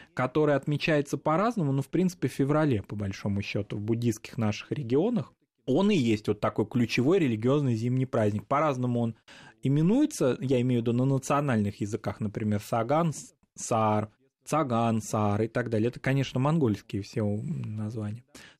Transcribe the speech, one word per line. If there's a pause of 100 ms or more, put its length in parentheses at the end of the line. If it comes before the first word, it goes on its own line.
(140)
который
отмечается
по-разному,
ну,
в
принципе,
в
феврале,
по
большому
счёту,
в
буддистских
наших
регионах, (320)
он
и
есть
вот
такой
ключевой
религиозный
зимний
праздник.
По-разному
он (480)
именуется,
я
имею
в
виду
на
национальных
языках,
например,
Саган,
С-, (220)
Саар, (360)
Цаган,
Саар
и
так
далее.
Это,
конечно,
монгольские
все
у-,
названия. (360)